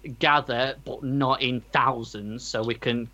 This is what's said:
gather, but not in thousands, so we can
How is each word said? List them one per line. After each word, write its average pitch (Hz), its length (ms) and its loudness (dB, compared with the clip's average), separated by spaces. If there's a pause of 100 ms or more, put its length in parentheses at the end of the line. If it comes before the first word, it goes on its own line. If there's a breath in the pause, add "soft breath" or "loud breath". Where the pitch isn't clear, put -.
(180)
gather, 135 560 2 (100)
but - 200 -8
not 135 380 2
in 127 180 0 (120)
thousands, 117 720 -2
so 113 180 -2
we 117 120 0
can 117 400 -2